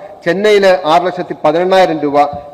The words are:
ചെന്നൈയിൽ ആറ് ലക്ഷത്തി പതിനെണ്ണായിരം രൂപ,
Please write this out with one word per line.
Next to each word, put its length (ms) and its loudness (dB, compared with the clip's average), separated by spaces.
ചെന്നൈയിൽ 400 2
ആറ് 200 2
ലക്ഷത്തി 380 -6
പതിനെണ്ണായിരം 560 2
രൂപ, 180 -2